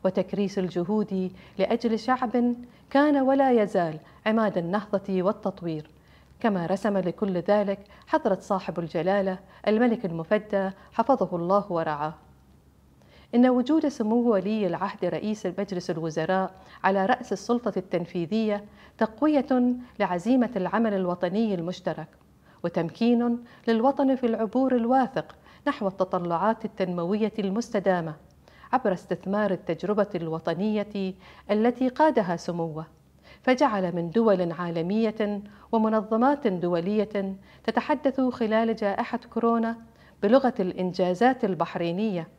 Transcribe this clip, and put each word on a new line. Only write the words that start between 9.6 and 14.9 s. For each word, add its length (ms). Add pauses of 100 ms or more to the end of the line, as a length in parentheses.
الملك 380
المفدى 640 (240)
حفظه 420
الله 360
ورعاه. 420 (1200)
إن 140
وجود 380
سمو 440
ولي 360
العهد 380